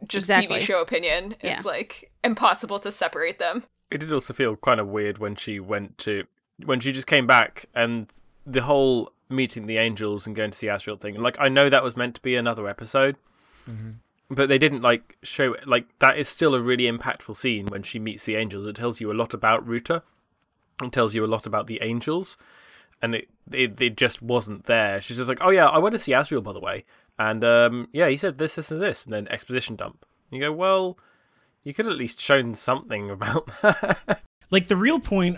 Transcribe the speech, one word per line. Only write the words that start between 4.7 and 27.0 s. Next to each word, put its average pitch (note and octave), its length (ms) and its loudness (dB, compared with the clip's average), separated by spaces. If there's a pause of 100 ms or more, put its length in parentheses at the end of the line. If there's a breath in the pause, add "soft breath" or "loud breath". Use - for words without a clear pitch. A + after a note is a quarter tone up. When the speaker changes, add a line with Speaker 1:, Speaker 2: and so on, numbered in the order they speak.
Speaker 3:
of G2+ 80 -6
weird G#2 300 -4
when G#2 180 -6
she G#2 240 -10
went G2+ 380 -6
to, G2+ 260 -4 (400)
when C3 160 0
she C3+ 120 -2
just C3 140 -6
came C3+ 200 4
back A#2+ 480 4
and A#2 360 -2 (360)
the C3 160 0
whole C3 500 2 (160)
meeting B2+ 380 -4
the A2 100 -4
angels G#2+ 500 -2
and G#2+ 80 -10
going G#2+ 180 -4
to - 40 -16
see G#2+ 120 -6
Asriel G2+ 300 -6
thing. G#2 220 -10
Like, A#2+ 180 -2
I C#3 120 4
know C#3 180 6
that C3 160 6
was B2 140 -4
meant A#2+ 160 -4
to - 80 -20
be B2+ 120 -2
another A#2 320 -2
episode, C3+ 500 0 (520 soft breath)
Speaker 4:
Mm-hmm. A2 220 -10 (440)
Speaker 3:
but C3+ 140 2
they C#3 100 6
didn't, C#3+ 240 4
like, A#2+ 400 2
show, B2+ 320 -2 (120)
like, B2 180 2 (140)
that C3+ 200 6
is D3 100 -4
still D3+ 260 2
a B2 60 2
really B2 300 2
impactful A#2 460 -8
scene G#2+ 300 -2
when G2+ 160 -6
she - 160 -10
meets A2 260 -8
the G#2+ 120 -4
angels. G2+ 300 -6
It G#2+ 100 -8
tells A#2 240 -4
you G#2+ 120 -4
a - 20 -4
lot A#2 200 -2
about A2+ 320 2
Ruta. A#2 360 -4 (800)
It B2 80 -8
tells A2+ 240 0
you A2 100 0
a - 40 0
lot A2 180 -2
about G#2 200 -4
the A2 160 -8
angels. A#2+ 560 -4 (640 soft breath)
And A#2 120 -2
it, A2+ 140 -6 (240)
it, B2 280 0
it A#2 160 0
just - 260 0
wasn't G#2+ 420 -4
there. G#2 380 2
She's A#2+ 160 -10
just B2+ 100 -4
like, B2+ 140 -4
"Oh F#3 80 6
yeah, F3+ 160 8
I D#3 120 4
went G3+ 160 4
to - 40 -4
see - 140 -2
Asriel, C3 300 2
by G2+ 120 -12
the F#2 60 -12
way. F#2+ 240 -8 (340 soft breath)